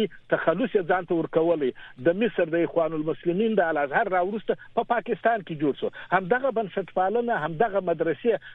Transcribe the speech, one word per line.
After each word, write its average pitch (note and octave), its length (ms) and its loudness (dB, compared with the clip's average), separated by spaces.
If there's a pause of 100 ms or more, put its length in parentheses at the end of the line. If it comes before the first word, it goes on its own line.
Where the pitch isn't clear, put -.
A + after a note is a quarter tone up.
(320)
تخلص E3+ 440 0
یې G3 140 2
ځان F#3 180 0
ته F3 80 0
ورکولی، D#3+ 520 2 (380)
د E3+ 140 4
مصر F#3 320 0
د E3+ 140 2
اخوان D#3+ 320 0
المسلمین F3 600 0
د - 20 6 (120)
الازهر D3+ 420 0
راوروسته F#3+ 420 0 (220)
په A3+ 140 2
پاکستان A3+ 540 0
کې E3 160 -8
جوړ C#3 180 2
شو. G#2 100 -4 (220)
همدغه A3+ 460 2
بنسټپالنه، G#3 760 -2 (100)
همدغه F#3+ 460 0
مدرسې E3 420 0 (220)